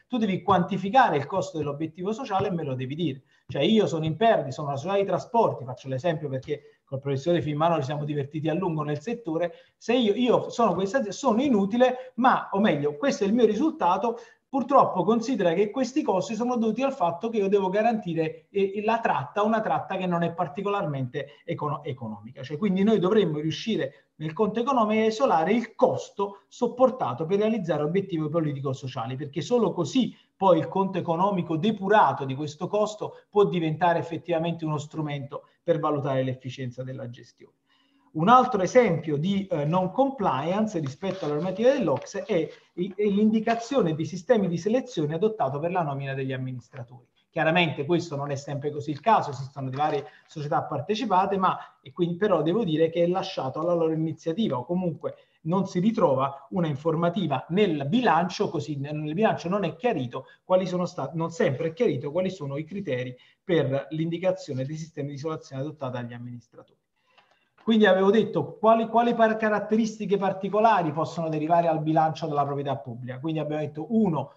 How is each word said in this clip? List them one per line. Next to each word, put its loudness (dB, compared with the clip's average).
tu -4
devi 0
quantificare 2
il -2
costo -4
dell'obiettivo -4
sociale -2
e -2
me -2
lo -4
devi -6
dire. -4
Cioè -2
io 4
sono -2
in -2
perdita, 4
sono -8
una -4
società -2
di 2
trasporti, 0
faccio -14
l'esempio -2
perché -8
col -6
professore 0
Fimmano 0
ci -2
siamo -6
divertiti -4
a 2
lungo -2
nel -4
settore, -4
se 0
io, 4
io 4
sono 2
questa, -2
sono 2
inutile, 2
ma, 2
o 0
meglio, 2
questo 0
è 2
il 2
mio 6
risultato, 2
purtroppo 4
considera 2
che 2
questi -2
costi -2
sono -2
dovuti 0
al 0
fatto -2
che -4
io 2
devo 2
garantire, -2
eh, -2
la 0
tratta, -2
una 2
tratta -2
che -4
non 0
è 0
particolarmente -4
econo-, -4
economica. -10
Cioè, -8
quindi 0
noi 4
dovremmo 2
riuscire -4
nel -8
conto 0
economico 2
a 4
isolare 2
il -2
costo -2
sopportato 0
per 2
realizzare 0
obiettivi 0
politico-sociali, -4
perché -10
solo 2
così 0
poi 6
il 0
conto -2
economico 0
depurato 2
di -4
questo -8
costo -4
può 6
diventare 2
effettivamente -4
uno -2
strumento -8
per 2
valutare 0
l'efficienza -8
della -10
gestione. -20
Un 2
altro 6
esempio 2
di, 0
eh, -2
non 0
compliance 0
rispetto -6
alla -2
normativa 2
dell'ocse 0
è, 0
è -4
l'indicazione 2
di -2
sistemi 0
di 0
selezione -2
adottato -2
per -2
la 0
nomina -4
degli -4
amministratori. -10
Chiaramente 0
questo 0
non -6
è -4
sempre -6
così -8
il -6
caso, 4
esistono -10
di -8
varie 0
società -4
partecipate, 0
ma, 0
e -20
quindi 0
però 2
devo 0
dire 2
che 0
è 4
lasciato -4
alla 0
loro 2
iniziativa -2
o -8
comunque -4
non 0
si -4
ritrova 2
una 0
informativa 0
nel 0
bilancio, 2
così -6
nel -6
bilancio 0
non 0
è -4
chiarito -4
quali 2
sono -2
sta-, -6
non -2
sempre 0
è -8
chiarito 0
quali 0
sono -8
i -8
criteri -6
per 0
l'indicazione -2
dei -8
sistemi -8
di -10
isolazione -8
adottata -8
dagli -10
amministratori. -16
Quindi 4
avevo 6
detto 2
quali, 4
quali 2
par-, 4
caratteristiche 0
particolari 2
possono -4
derivare 2
al 2
bilancio 0
della 0
proprietà -4
pubblica. -12
Quindi -4
abbiamo -4
detto -8
uno 2